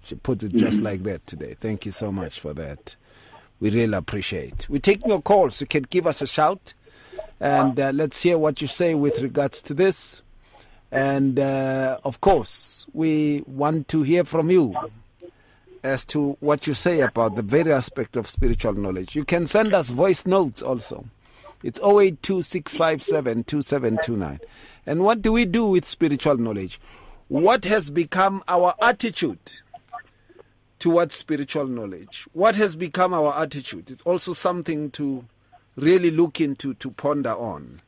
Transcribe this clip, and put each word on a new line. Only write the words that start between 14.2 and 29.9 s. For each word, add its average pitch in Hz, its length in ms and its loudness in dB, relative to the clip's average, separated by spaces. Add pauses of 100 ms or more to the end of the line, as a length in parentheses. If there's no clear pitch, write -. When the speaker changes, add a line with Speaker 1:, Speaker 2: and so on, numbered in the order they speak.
Speaker 1:
from 160 260 0
you 147 240 4 (1080)
as 135 240 -2
to 143 320 0
what 147 300 0
you 143 60 0
say 170 260 2
about 113 340 2
the 110 80 -4
very 151 300 2
aspect 131 440 -2
of 110 120 -4
spiritual 120 440 2
knowledge. 92 440 -4
You 151 80 -2
can 170 220 0
send 208 280 4
us 143 160 2
voice 170 360 2
notes 180 360 2
also. 120 440 -6 (560)
It's - 200 -8
oh 202 160 8
eight 190 240 4
two 190 180 0
six - 360 -6
five 160 260 2
seven 123 400 0
two 147 200 -4
seven 120 400 0
two 117 140 -2
nine. 76 220 -4 (480)
And 165 160 -2
what 214 200 2
do 220 100 2
we 233 120 4
do 214 220 0
with 185 200 2
spiritual 143 520 0
knowledge? 104 420 -6 (460)
What 202 380 2
has 185 260 0
become 185 560 0
our 180 340 2
attitude 208 840 -2 (1160)